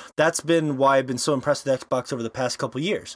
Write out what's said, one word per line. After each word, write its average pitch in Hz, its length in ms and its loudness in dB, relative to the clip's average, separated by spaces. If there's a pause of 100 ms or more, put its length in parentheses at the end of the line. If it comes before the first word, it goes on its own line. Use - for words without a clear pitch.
(160)
that's 160 240 2
been 156 380 0
why 135 180 6
I've 131 100 2
been 127 120 -4
so 151 160 0
impressed 135 320 0
with 131 140 0
Xbox - 340 -4
over 117 80 -4
the 113 80 -4
past 127 280 -4
couple 127 220 -4
years. 175 360 -4